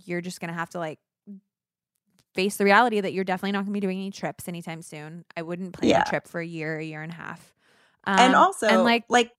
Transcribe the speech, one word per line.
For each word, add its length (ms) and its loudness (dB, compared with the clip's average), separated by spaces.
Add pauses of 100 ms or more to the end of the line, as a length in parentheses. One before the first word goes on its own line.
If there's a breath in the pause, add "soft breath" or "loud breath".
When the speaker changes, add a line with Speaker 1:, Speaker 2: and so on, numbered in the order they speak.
Speaker 1:
you're 160 -4
just 180 -10
gonna 140 -8
have 180 -6
to, 80 -8
like, 200 -8 (1400)
face 220 0
the 80 2
reality 340 6
that 140 -2
you're 100 -2
definitely 300 -2
not 100 -2
gonna 100 -6
be 60 -4
doing 180 -2
any 140 -8
trips 360 -10
anytime 360 -10
soon. 420 -16 (100)
I 60 -8
wouldn't 320 -8
plan 160 0
Speaker 2:
Yeah. 140 4
Speaker 1:
a 60 -2
trip 180 -4
for 120 -8
a 60 -6
year, 320 -8
a 60 -8
year 180 -10
and 100 -12
a 40 -12
half. 360 -16 (540)
Speaker 2:
And 300 6
Speaker 1:
Um, 80 8
Speaker 2:
also, 240 2
Speaker 1:
and, 160 6
like, 240 2
Speaker 2:
like 320 2